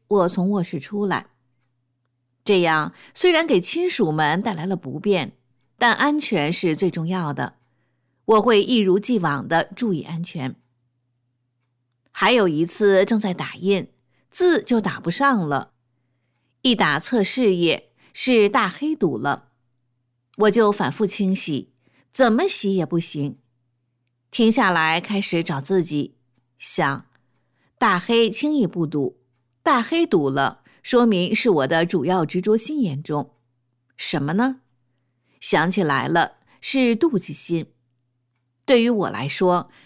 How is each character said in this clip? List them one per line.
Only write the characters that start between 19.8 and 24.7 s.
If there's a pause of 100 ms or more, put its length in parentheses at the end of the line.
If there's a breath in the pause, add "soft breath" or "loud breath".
我
就
反
复
清
洗， (380)
怎
么
洗
也
不
行。 (920)
停
下